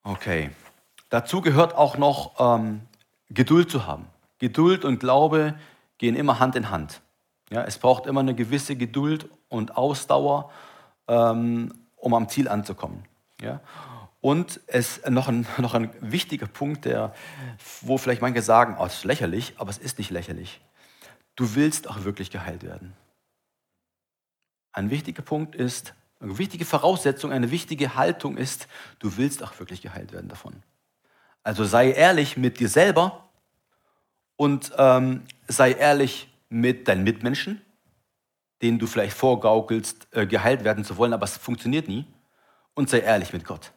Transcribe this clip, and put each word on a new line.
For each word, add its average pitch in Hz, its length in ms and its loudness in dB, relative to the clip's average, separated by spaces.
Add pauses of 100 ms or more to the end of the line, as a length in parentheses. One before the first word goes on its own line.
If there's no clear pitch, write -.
Okay. 85 480 -6 (580)
Dazu 147 320 -2
gehört 170 340 4
auch 147 220 4
noch, 143 420 0
ähm, 113 420 2 (480)
Geduld 165 420 4
zu 110 160 -4
haben. 76 180 -10 (320)
Geduld 160 480 2
und 127 140 0
Glaube 151 560 4 (420)
gehen 117 180 0
immer 135 240 2
Hand 131 160 2
in 113 140 -4
Hand. 80 320 -8 (480)
Ja, 113 140 -4
es 107 140 -8
braucht 123 280 4
immer 139 140 -2
eine 131 160 0
gewisse 135 400 -2
Geduld 139 540 -2 (180)
und 113 300 -4
Ausdauer, 143 760 0 (560)
ähm, 117 680 2 (220)
um 120 180 0
am 113 160 2
Ziel - 200 0
anzukommen. 98 560 -6 (360)
Ja? 135 200 -10 (600)
Und 156 460 0
es, - 400 -2
noch 127 200 2
ein, 117 180 -2 (120)
noch 120 160 -2
ein 113 160 0 (120)
wichtiger 127 460 -6
Punkt, 143 380 -8
der, 110 280 -2 (680)
wo 131 160 -2
vielleicht 123 240 -2
manche 120 200 0
sagen, 113 380 6
„Oh, 87 40 0
das 92 140 -6
ist - 80 -12
lächerlich“, 107 520 -4
aber 98 120 -8
es 104 80 -10
ist - 200 -10
nicht 101 140 -8
lächerlich. 87 500 -10 (720)
Du 113 200 -2
willst 151 340 0
auch 104 140 -10
wirklich 98 280 -8
geheilt 87 320 -10
werden. 90 300 -16 (1800)
Ein 101 180 -4
wichtiger 147 320 -6
Punkt 156 340 -6
ist, - 380 -6 (260)
eine 98 200 -10
wichtige 170 260 -6
Voraussetzung, 147 680 0
eine 123 200 0
wichtige 147 440 -4
Haltung 143 400 -2
ist, - 320 -8 (300)
du 95 200 -6
willst 139 260 -2
auch - 160 -16
wirklich 92 220 -14
geheilt 95 300 -16
werden 87 160 -14
davon. 85 360 -18 (800)
Also 107 220 -2
sei 117 260 6
ehrlich 151 440 6
mit 127 240 -2
dir 120 80 2
selber 175 600 4 (1080)
und, 143 400 0
ähm, 127 440 6 (260)
sei 127 260 4
ehrlich 139 600 2 (160)
mit 123 380 0
deinen 95 160 2
Mitmenschen, 123 580 -2 (1000)
denen 117 180 2
du 113 80 -2
vielleicht 104 280 -2
vorgaukelst, 113 960 2
äh, 107 140 0
geheilt 110 380 0
werden 107 200 0
zu 95 140 -10
wollen, 120 160 2
aber 101 120 -2
es - 120 -8
funktioniert 123 500 -4
nie. 110 200 -6 (680)
Und 139 160 -2
sei 117 120 4
ehrlich 101 300 0
mit 87 140 -10
Gott. - 320 -14